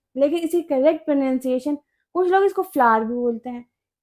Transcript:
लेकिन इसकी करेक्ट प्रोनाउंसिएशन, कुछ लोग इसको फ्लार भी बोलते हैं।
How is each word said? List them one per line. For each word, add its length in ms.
लेकिन 240
इसकी 240
करेक्ट 420
प्रोनाउंसिएशन, 680
कुछ 120
लोग 160
इसको 200
फ्लार 400
भी 100
बोलते 360
हैं। 160